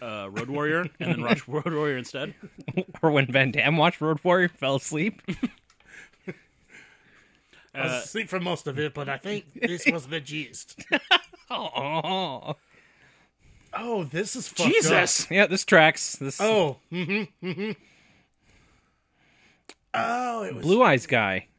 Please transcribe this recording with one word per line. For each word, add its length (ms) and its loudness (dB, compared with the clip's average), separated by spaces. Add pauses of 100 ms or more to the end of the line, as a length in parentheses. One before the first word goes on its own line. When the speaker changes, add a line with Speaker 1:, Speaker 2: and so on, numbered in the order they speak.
Speaker 1:
uh, 300 -8
Road 180 -6
Warrior 320 0 (180)
and 140 -4
then 80 -2
watched 260 -2
Speaker 2:
<laughs> 0 -
Speaker 1:
Road 260 -4
Warrior 240 -2
instead? 360 -10 (680)
Speaker 2:
Or 100 4
when 160 4
Van 240 2
Damme 260 2
watched 240 4
Road 220 0
Warrior 240 4
and 100 -8
fell 180 0
asleep? 520 -4
<laughs> 40 -6 (2500)
Speaker 3:
I 80 -4
was 80 -2
Speaker 1:
Uh, 120 -2
Speaker 3:
asleep 260 -8
for 100 -4
most 280 -4
of 120 -6
it, 160 -4
but 120 -8
I 100 -6
think 360 -8
Speaker 2:
<laughs> 0 -
Speaker 3:
this 320 -6
was 220 0
the 120 -8
gist. 640 -12 (680)
Speaker 2:
Oh. 1040 -4 (1160)
Speaker 3:
Oh, 320 -4
this 320 -4
is 120 -8
fucked 240 2
Speaker 1:
Jesus! 540 4
Speaker 3:
up. 60 -10
Speaker 2:
Yeah, 140 6
this 180 0
tracks. 520 6
This 260 -6
Speaker 3:
Oh, 360 2 (140)
mm-hmm, 560 -6
mm-hmm. 240 -6 (2250)
Oh, 500 -2
it 120 -8
was 100 -8
Speaker 2:
Blue 180 6
Eyes 220 6
guy. 420 0 (120)